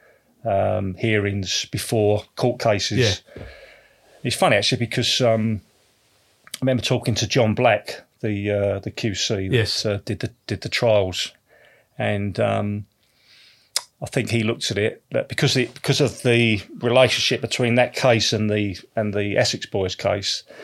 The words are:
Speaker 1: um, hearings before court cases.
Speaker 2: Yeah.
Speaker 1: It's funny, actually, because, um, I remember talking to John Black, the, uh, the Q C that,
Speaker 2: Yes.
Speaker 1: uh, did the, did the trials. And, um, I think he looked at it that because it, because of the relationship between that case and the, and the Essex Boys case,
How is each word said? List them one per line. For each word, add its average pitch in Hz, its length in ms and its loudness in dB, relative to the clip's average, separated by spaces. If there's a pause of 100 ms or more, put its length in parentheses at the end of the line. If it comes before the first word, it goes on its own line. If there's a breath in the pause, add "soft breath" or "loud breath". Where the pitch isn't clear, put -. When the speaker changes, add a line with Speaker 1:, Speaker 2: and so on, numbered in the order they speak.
(440 soft breath)
Speaker 1:
um, 98 500 0
hearings 101 720 0
before 104 560 0 (140)
court 123 240 0
cases. 107 640 2 (140 loud breath)
Speaker 2:
Yeah. - 60 -14 (800 loud breath)
Speaker 1:
It's 123 140 -2
funny, 147 200 4
actually, 110 220 0
because, 117 420 -2
um, 113 400 2 (920)
I - 80 -14
remember 127 200 2
talking 120 340 0
to 110 100 -2
John 107 280 2
Black, 117 480 0 (180)
the, 104 300 -2
uh, 101 300 0
the - 100 -8
Q 107 240 -4
C 95 340 -2
that, 110 60 2
Speaker 2:
Yes. 110 320 0
Speaker 1:
uh, 101 180 -2
did 104 160 -6
the, - 100 -4 (160)
did 101 140 -6
the - 80 -10
trials. 101 640 0 (640 soft breath)
And, 104 400 -2
um, 107 480 -2 (1160 soft breath)
I - 40 -10
think 107 240 -4
he 113 120 0
looked - 280 -4
at 101 80 -2
it - 320 -2
that - 180 -4
because - 300 0
it, - 160 -2
because - 260 -2
of 131 220 -2
the 117 400 4 (160)
relationship 123 640 2
between 117 320 0
that 123 200 2
case 117 380 2
and 107 180 0
the, 104 280 -2 (180)
and 104 160 -2
the 104 240 -2
Essex 123 300 0
Boys 95 280 -4
case, - 480 -4 (220 loud breath)